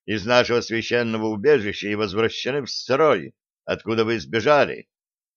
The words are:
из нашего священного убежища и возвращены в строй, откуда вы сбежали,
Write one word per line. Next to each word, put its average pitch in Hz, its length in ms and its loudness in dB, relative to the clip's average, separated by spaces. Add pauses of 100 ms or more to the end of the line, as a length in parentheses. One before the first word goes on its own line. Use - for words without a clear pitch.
из 101 220 -6
нашего 120 340 4
священного 113 680 -2
убежища 107 600 0
и 104 60 -2
возвращены 110 680 -2
в 117 80 -12
строй, 123 640 0 (300)
откуда 110 400 0
вы 113 140 0
сбежали, 104 680 0 (480)